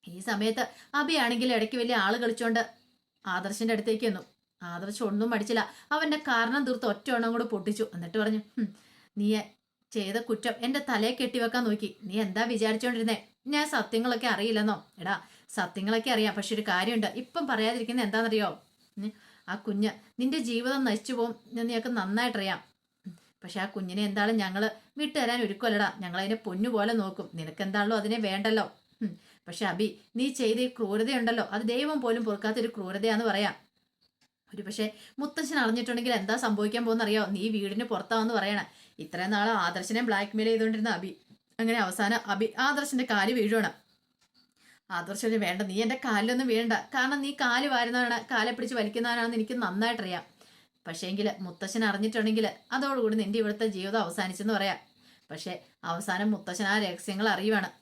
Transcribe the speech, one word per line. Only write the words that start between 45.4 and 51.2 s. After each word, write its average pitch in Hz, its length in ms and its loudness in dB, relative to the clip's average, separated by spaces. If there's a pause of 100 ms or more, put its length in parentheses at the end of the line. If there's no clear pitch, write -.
നീ 196 200 0
എൻ്റെ 247 240 0
കാലിലൊന്നും 240 420 2
വീഴണ്ട, 233 260 2
കാരണം 269 480 0
നീ 277 100 -4
കാല് 269 360 2
വാരുന്നവനാണ്, 240 640 2
കാലെ 240 200 2
പിടിച്ച് 247 240 -4
വലിക്കുന്നവനാണെന്ന് 233 600 0
എനിക്ക് 220 160 0
നന്നായിട്ടറിയാം. 202 680 -2 (640)
പക്ഷേങ്കിൽ 190 520 -2